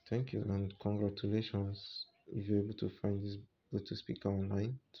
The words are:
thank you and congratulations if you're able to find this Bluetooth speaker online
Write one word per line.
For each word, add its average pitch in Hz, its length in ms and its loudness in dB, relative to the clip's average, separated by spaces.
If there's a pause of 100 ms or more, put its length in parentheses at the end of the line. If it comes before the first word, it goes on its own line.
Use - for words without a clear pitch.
thank 123 260 0
you - 140 0
and 98 320 2
congratulations 101 1300 0 (260)
if 101 160 -2
you're 104 120 6
able 104 160 0
to - 160 0 (100)
find 101 220 2
this 101 140 -4 (360)
Bluetooth 101 240 -2
speaker - 320 -2
online 101 480 0 (240)